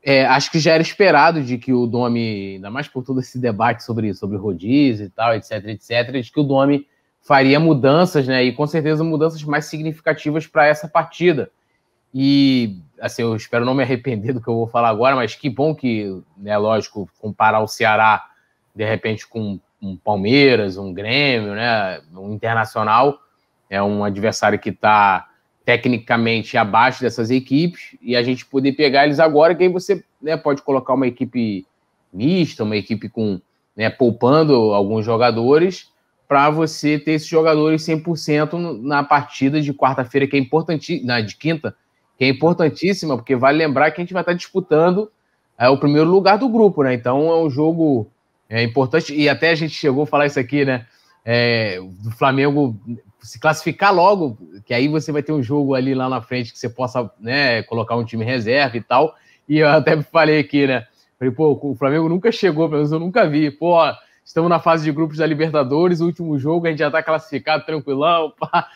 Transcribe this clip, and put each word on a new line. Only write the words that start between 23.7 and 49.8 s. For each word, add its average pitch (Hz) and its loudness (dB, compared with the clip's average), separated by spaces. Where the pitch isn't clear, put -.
um 104 -2
adversário 104 -2
que 104 -8
tá 101 2
tecnicamente 117 -2
abaixo 113 2
dessas 117 -4
equipes, 139 -2
e 120 -4
a 120 0
gente 127 -4
poder 135 0
pegar 139 2
eles 147 0
agora, 160 6
que 170 0
aí 185 4
você, 180 -2
né, 156 -4
pode 147 -2
colocar 131 -2
uma 131 0
equipe 117 -4
mista, 147 -2
uma 107 -2
equipe 104 -6
com, 104 -4
né, 110 -2
poupando 139 2
alguns 104 0
jogadores, 120 2
pra 139 4
você 151 -2
ter 147 -4
esses 156 -2
jogadores 156 2
cem 160 -2
por 170 -4
cento 151 -2
no, 165 -8
na 143 -2
partida 139 0
de 143 -4
quarta-feira, 135 0
que 139 -2
é - 2
importanti-, 160 -4
na, 120 -2
de 101 -6
quinta, 156 -6
que 131 -2
é 131 4
importantíssima, 165 0
porque 127 -2
vale 135 4
lembrar 151 2
que 165 -12
a 175 -6
gente 175 -10
vai 175 -2
tá 175 -2
disputando, 180 0
é, 120 2
o 139 4
primeiro 151 2
lugar 190 4
do 254 -2
grupo, 220 2
né? 131 2
Então 131 0
é 165 2
um 165 0
jogo, 151 0
é, 113 -2
importante, 139 0
e 147 2
até 143 2
a 170 2
gente 156 -6
chegou 143 0